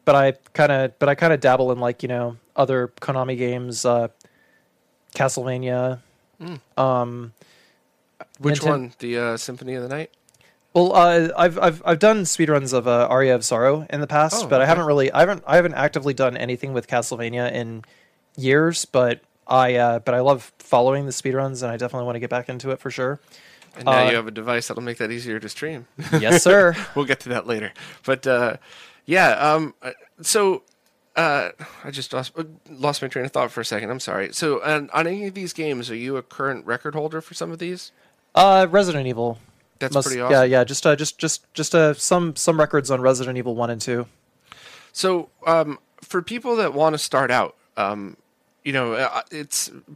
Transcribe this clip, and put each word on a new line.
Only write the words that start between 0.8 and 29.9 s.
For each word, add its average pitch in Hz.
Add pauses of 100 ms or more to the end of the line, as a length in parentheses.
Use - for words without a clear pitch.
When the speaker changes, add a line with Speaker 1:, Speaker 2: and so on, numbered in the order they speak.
Speaker 1:
but 143
I 143
kinda 160
dabble 127
in, 120
like, 123
you 127
know, 120 (180)
other 127 (120)
Konami 131
games, 123
uh, 120 (1080)
Castlevania. 127 (380)
Speaker 2:
Mm. 165 (160)
Speaker 1:
Um, 120 (1080)
Speaker 2:
Which 143
Speaker 1:
Ninten- 156
Speaker 2:
one? 131
The, 120
uh, 117
Symphony 127
of 127
the 123
Night? 143 (640)
Speaker 1:
Well, 180
uh, 170
I've, 170
I've, 170
I've 170
done 214
speedruns 147
of, 123
uh, 120
Aria 127
of 113
Sorrow 135
in 147
the 147
past, 156
Speaker 2:
Oh, 131
Speaker 1:
but 131
I -
Speaker 2:
okay. 143
Speaker 1:
haven't 165
really, 143
I 143
haven't, 180
I -
haven't 175
actively 139
done 123
anything 123
with 123
Castlevania 123
in 113 (540)
years, 147
but 123 (260)
I, 127
uh, 120
but 123
I 123
love 131
following 135
the 135
speedruns, 135
and 120
I 117
definitely 123
wanna 120
get 117
back 123
into 127
it 131
for 131
sure. 131 (560)
Speaker 2:
And 127
now 127
Speaker 1:
Uh, -
Speaker 2:
you 120
have 113
a 113
device 117
that'll 113
make 120
that 113
easier 117
to 104
stream. 151 (100)
<laughs> -
Speaker 1:
Yes, 180
sir. 180 (200)
Speaker 2:
We'll 143
get 131
to -
that 120
later. 110 (320)
But, 131
uh, 120 (480)
yeah, 165
um, 151
uh, 127 (320)